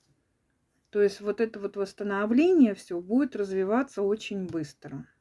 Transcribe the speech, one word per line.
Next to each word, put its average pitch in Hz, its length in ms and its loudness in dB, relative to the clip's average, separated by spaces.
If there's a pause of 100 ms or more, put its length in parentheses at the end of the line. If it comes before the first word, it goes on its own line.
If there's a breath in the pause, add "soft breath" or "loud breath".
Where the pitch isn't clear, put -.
(920)
То 208 100 0
есть 202 200 2
вот 208 200 -4
это 220 200 -2
вот 196 160 -6
восстановление 214 960 2
все 175 260 -8
будет 240 360 0
развиваться 196 640 -2
очень 202 440 -4
быстро. 147 600 -10 (140)